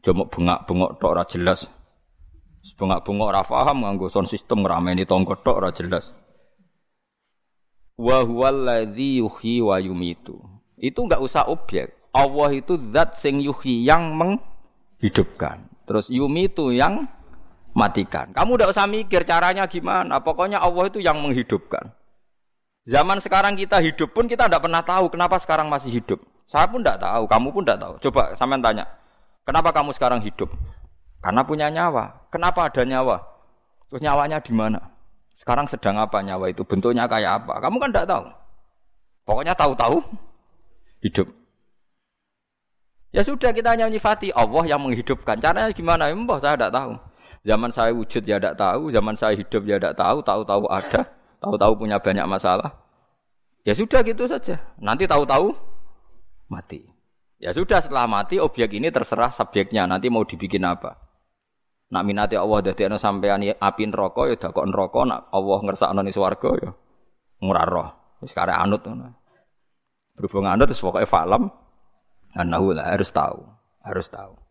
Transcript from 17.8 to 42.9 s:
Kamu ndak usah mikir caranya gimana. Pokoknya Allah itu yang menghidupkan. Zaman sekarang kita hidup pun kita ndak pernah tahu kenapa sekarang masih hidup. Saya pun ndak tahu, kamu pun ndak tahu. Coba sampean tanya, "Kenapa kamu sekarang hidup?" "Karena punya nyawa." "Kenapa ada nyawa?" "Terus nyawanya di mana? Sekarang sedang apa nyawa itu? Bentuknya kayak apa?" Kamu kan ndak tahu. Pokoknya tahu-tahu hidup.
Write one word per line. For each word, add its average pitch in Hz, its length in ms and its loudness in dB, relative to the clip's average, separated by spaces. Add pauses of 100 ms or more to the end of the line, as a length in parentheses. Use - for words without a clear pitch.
Kamu 214 240 4
ndak 202 160 4
usah 202 160 2
mikir 202 400 0
caranya 180 400 2
gimana. 175 560 -2
Pokoknya 175 400 0
Allah 180 240 2
itu 196 160 -8
yang 151 160 2
menghidupkan. 120 720 -4 (960)
Zaman 170 320 4
sekarang 196 320 2
kita 196 320 2
hidup 160 320 -2
pun 233 80 4
kita 240 240 2
ndak 165 160 2
pernah 165 160 0
tahu 180 320 0
kenapa 175 240 2
sekarang 156 320 0
masih 135 240 -4
hidup. 110 320 -4 (240)
Saya 151 240 4
pun 247 80 -4
ndak 143 240 0
tahu, 107 240 0
kamu 113 240 4
pun 190 160 -4
ndak 101 160 0
tahu. 90 100 -14 (140)
Coba 120 240 2
sampean 127 320 -2
tanya, 110 240 2 (560)
"Kenapa 165 320 2
kamu 147 160 0
sekarang 123 320 0
hidup?" 101 240 -6 (720)
"Karena 113 240 0
punya 151 240 -2
nyawa." 156 640 -2
"Kenapa 175 400 0
ada 131 80 0
nyawa?" 127 400 0 (720)
"Terus - 80 -10
nyawanya 147 400 0
di 117 160 -4
mana? 110 240 0 (560)
Sekarang 135 320 0
sedang 104 320 -2
apa 101 240 0
nyawa 95 240 -4
itu? 92 160 -6
Bentuknya 120 400 2
kayak 110 400 0
apa?" - 160 -6
Kamu 190 160 0
kan 262 160 -2
ndak 190 160 2
tahu. 135 160 -2 (1040)
Pokoknya 139 240 2
tahu-tahu 139 480 2 (1040)
hidup. - 240 0 (1800)